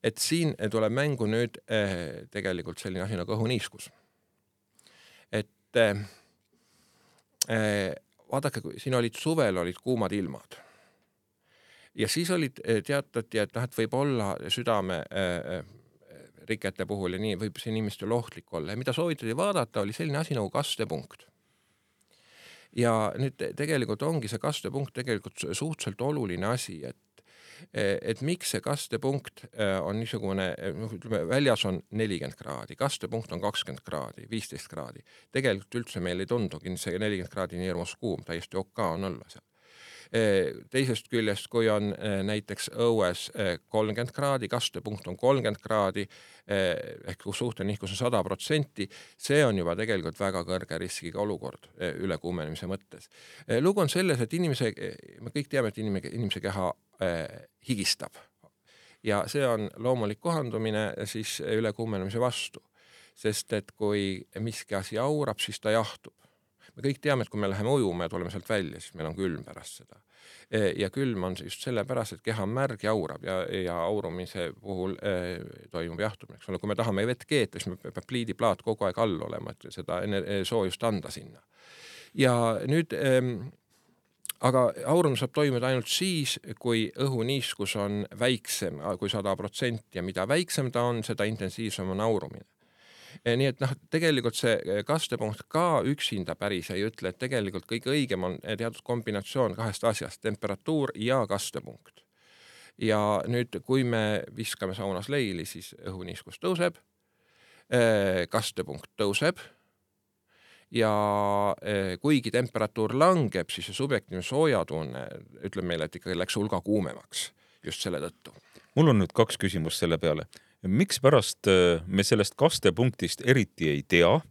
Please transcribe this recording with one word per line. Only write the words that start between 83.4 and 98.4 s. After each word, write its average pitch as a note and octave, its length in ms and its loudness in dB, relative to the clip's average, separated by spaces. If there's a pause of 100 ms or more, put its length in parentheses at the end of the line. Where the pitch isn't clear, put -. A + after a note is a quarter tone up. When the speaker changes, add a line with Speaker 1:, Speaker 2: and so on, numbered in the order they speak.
Speaker 1:
aga B2+ 200 6 (260)
aurumine D#3 280 4
saab B2+ 160 -2
toimuda C3 360 2
ainult B2+ 200 0
siis, F3 440 0 (240)
kui A2+ 300 2 (100)
õhuniiskus B2+ 800 -2
on G2+ 240 0 (160)
väiksem, G#2 640 0
a, F#2 160 -2
kui G2 120 0
sada G2 280 0
protsenti A2 640 -4
ja - 20 -2
mida F#2 240 0
väiksem D3 480 2
ta A#2+ 140 2
on, A#2 180 0
seda G#2 220 0
intensiivsem G2 640 -4
on G2+ 80 0
aurumine. G#2 400 0 (800)
E, A#2 140 4
nii C#3 120 4
et C3 140 -4
noh, B2+ 80 2 (220)
tegelikult D#3 440 2
see, A#2 220 4
e, G2+ 280 -2
kastepunkt A#2 640 -2
ka D#3+ 360 4
üksinda F#2+ 520 -2
päris G2+ 340 -2
ei G2 140 0
ütle, F#2 240 -4
et - 100 -14
tegelikult G#2 480 -2
kõige A#2+ 240 -2
õigem A2 340 0
on, F2+ 160 -4